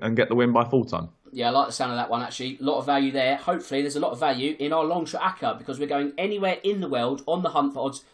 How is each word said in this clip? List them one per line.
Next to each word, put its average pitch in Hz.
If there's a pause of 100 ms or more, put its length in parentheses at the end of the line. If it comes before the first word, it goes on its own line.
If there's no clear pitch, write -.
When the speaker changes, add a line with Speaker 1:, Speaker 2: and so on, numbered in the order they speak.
Speaker 1:
and 113
get 120
the 117
win 120
by 117
full 123
time. 85 (240)
Speaker 2:
Yeah, 120
I 120
like 135
the -
sound 127
of 120
that 120
one, 117
actually. 127
A 131
lot 143
of 127
value 139
there. 135
Hopefully, 147
there's 143
a 147
lot 160
of 123
value 143
in 147
our 160
long 165
shot 156
ACCA 151
because 135
we're 143
going 143
anywhere 196
in 196
the 165
world 127
on 180
the 165
hunt 139
for 131
odds 135 (100)